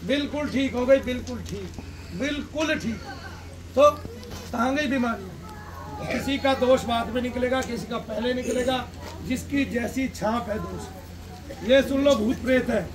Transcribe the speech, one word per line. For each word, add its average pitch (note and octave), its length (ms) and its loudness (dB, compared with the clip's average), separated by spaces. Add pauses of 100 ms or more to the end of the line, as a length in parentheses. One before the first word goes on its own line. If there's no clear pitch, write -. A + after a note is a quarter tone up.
बिल्कुल C#4+ 420 0
ठीक B3+ 260 0
हो B3 120 0
गई, C4+ 120 10
बिल्कुल B3 420 -4
ठीक, F3+ 320 -8 (460)
बिल्कुल D4 560 -2
ठीक। G#3+ 260 -4 (760)
तो D4 160 10
कहाँ - 840 -2
गई D4+ 120 2
बीमारी? A#3 400 0 (800)
किसी C4 320 0
का C4+ 180 4
दोष B3+ 280 6
बाद A#3 240 0
में A#3+ 140 0
निकलेगा, B3 400 0
किसी A#3 240 -4
का A#3 120 -4
पहले A3+ 360 -2
निकलेगा, B3 440 0 (480)
जिसकी C4+ 380 0
जैसी A#3+ 460 -2
छाप A3+ 400 0
है G#3 80 -2
दोष। - 1080 -10
ये C4 140 8
सुन C#4 220 2
लो, C#4 120 8
भूत G#3+ 200 2
प्रेत B3+ 340 2
है। G#3 240 2